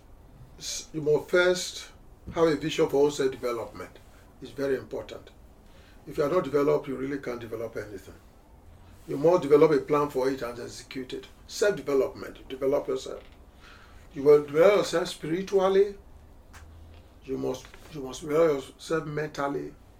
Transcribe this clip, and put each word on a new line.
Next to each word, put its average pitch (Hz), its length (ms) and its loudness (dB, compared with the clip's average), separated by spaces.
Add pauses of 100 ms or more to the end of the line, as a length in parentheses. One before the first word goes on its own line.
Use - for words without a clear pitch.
(580)
s-, - 360 -12
you 156 80 -8
must 147 280 0
first 180 600 0 (440)
have 165 140 4
a 151 80 2
vision 151 320 0
for 143 160 2
own 147 80 4
self-development. 120 880 -6 (420)
It's 127 100 -18
very 139 240 -2
important. 117 540 -12 (800)
If 143 100 -8
you 151 60 2
are 143 60 0
not 180 160 0
developed, 143 420 2
you 127 80 -6
really 139 220 -6
can't 123 220 -8
develop 113 360 -10
anything. 101 400 -12 (920)
You 147 100 -6
must 170 240 4
develop 147 300 6
a 139 80 4
plan 147 300 0
for 131 200 -2
it 131 120 -4
and 120 180 -8
execute 123 540 -12
it. 131 140 -12 (200)
Self-development, 139 1000 -2
develop 139 400 -2
yourself. - 340 -6 (920)
You 135 100 -8
will 147 200 8
develop 165 340 6
yourself 170 320 0
spiritually. 190 880 2 (1300)
You 131 120 -6
must, 131 280 -6 (280)
you 147 80 -10
must 131 200 -12
develop 151 420 2
yourself 160 420 -6
mentally. 147 680 -6 (260)